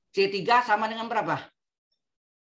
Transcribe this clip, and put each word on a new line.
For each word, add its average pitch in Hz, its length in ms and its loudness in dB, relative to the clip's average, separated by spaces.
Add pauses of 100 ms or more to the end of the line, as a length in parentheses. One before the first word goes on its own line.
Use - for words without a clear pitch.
(140)
C 196 180 2
tiga 233 320 2
sama 220 240 0
dengan 226 220 -8
berapa? 170 320 -2 (1000)